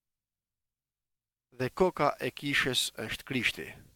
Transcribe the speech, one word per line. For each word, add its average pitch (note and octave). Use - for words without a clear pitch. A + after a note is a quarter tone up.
Dhe B2
koka E3+
e B2+
kishës C#3
është -
Krishti. A2+